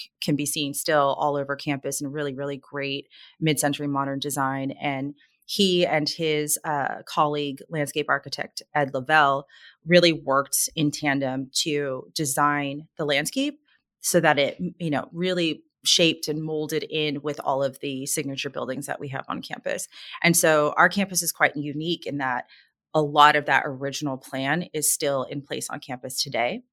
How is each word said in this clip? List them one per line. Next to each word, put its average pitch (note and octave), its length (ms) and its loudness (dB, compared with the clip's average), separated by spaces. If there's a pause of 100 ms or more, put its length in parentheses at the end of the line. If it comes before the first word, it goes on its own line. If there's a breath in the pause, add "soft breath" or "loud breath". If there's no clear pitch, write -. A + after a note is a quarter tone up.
(220)
can D#3 140 0
be D3 100 -2
seen C#3+ 280 -4
still C#3+ 460 2
all C#3+ 160 0
over C#3 200 -4
campus C#3 460 -6
in C#3+ 100 -6
really, C#3+ 220 -4
really C#3 240 -6
great C#3 500 -8 (320 soft breath)
mid-century D3 480 0
modern C#3 320 -2
design. C3+ 520 -2
And C#3 440 -6 (300)
he F3+ 400 2
and D3+ 240 2
his, D3+ 560 0
uh, C#3+ 400 -2
colleague, D3 640 0
landscape D3 400 -2
architect - 520 -2 (140)
Ed C#3+ 180 2
Lovell, C#3+ 540 4 (380 soft breath)
really E3+ 260 6
worked C#3 640 0
in D3+ 160 2
tandem C#3 580 -2 (140)
to C#3+ 500 -4
design D3 760 0 (100)
the D3+ 80 -2
landscape D#3+ 540 0 (420)
so - 180 4
that D3+ 180 6
it, C#3 200 2 (200)
you E3+ 120 -4
know, C#3 220 -2
really F3 520 -2 (220)
shaped - 420 4
and D#3 160 -4
molded D#3 400 -4
in D3+ 380 -4
with D3 240 -6
all C#3 180 0
of C#3 160 -4
the C3+ 260 -6
signature C3+ 440 -4
buildings B2+ 380 -8
that C3+ 120 -6
we C#3+ 80 -10
have C3 220 -6
on - 120 -6
campus. - 460 -8 (340 loud breath)
And E3+ 140 6
so D#3 400 4
our F3+ 140 6
campus F#3+ 320 -2
is E3+ 100 -2
quite - 240 2
unique D3+ 500 -4
in C#3+ 120 -6
that C3 280 -2 (480 soft breath)
a D#3 80 4
lot D3 360 8
of C#3 80 0
that C#3 200 4
original C3+ 520 -6
plan C#3 560 -2
is D3+ 180 0
still C#3 320 0
in C#3+ 180 -8
place - 280 -8
on C#3+ 100 -8
campus - 420 -8
today. C3+ 520 -2